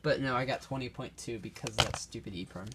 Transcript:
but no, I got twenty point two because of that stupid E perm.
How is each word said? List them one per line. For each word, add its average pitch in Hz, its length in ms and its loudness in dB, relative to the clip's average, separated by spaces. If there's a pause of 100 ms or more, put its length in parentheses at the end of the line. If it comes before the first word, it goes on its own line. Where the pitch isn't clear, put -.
but 143 180 6
no, 131 160 4
I 127 80 4
got 123 180 0
twenty 131 260 -2
point - 280 -6
two 113 240 -4
because 110 300 -4
of 110 80 -2
that - 200 4
stupid 101 380 -6
E 90 80 -2
perm. 95 300 -8